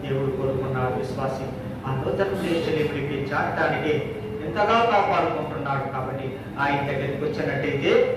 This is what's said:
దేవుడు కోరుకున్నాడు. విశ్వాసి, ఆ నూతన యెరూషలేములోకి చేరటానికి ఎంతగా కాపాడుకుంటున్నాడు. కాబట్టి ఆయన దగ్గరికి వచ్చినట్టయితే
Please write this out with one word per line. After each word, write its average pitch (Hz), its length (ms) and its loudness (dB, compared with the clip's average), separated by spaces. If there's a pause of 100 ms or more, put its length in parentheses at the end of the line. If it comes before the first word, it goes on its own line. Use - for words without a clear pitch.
దేవుడు 135 320 0
కోరుకున్నాడు. 131 640 0
విశ్వాసి, 135 440 -4 (400)
ఆ 135 40 -2 (120)
నూతన 196 280 0 (160)
యెరూషలేములోకి 151 720 0 (120)
చేరటానికి 156 640 0 (500)
ఎంతగా 214 340 4 (140)
కాపాడుకుంటున్నాడు. 160 920 2 (100)
కాబట్టి 131 320 -4 (360)
ఆయన 143 260 2
దగ్గరికి 135 360 -2
వచ్చినట్టయితే 147 680 0 (240)